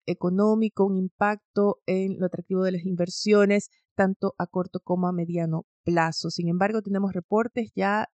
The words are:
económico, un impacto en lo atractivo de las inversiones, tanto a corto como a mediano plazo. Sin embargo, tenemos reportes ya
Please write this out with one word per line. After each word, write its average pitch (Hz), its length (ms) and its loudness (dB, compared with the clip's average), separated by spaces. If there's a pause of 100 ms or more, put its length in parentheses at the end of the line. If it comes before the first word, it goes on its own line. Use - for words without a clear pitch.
económico, 202 800 0
un 196 100 0
impacto 202 920 -2
en 190 320 -2
lo 185 80 0
atractivo 185 360 -4
de 185 100 0
las 175 120 -6
inversiones, 202 840 2 (240)
tanto 196 420 0
a 175 80 -4
corto 180 340 -6
como 180 280 -2
a 180 40 0
mediano 170 540 -2 (180)
plazo. 165 460 0
Sin 170 200 -2
embargo, 202 320 0
tenemos 196 320 -2
reportes 214 600 -2
ya 202 400 -2